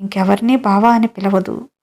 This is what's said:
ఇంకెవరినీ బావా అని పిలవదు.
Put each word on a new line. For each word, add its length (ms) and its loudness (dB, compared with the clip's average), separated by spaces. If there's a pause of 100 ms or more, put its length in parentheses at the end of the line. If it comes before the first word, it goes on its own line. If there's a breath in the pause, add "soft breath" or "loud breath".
ఇంకెవరినీ 560 0
బావా 360 2
అని 140 2
పిలవదు. 640 -4 (140)